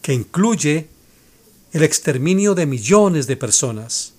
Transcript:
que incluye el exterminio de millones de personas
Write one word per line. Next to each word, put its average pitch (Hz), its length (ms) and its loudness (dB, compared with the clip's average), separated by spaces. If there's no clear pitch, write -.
que 143 100 -2
incluye 156 760 0
el 156 100 0
exterminio 165 720 0
de 170 140 0
millones 147 580 2
de 131 100 -4
personas 113 840 -4